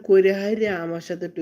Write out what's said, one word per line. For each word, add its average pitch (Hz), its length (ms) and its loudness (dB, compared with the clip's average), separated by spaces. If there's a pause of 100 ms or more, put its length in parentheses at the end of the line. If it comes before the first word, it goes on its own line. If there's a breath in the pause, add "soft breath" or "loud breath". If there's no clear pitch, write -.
করে 190 300 6
হাইরে 208 340 -4 (160)
আমার 170 220 -8
সাথে 175 200 -10
একটু 170 160 -10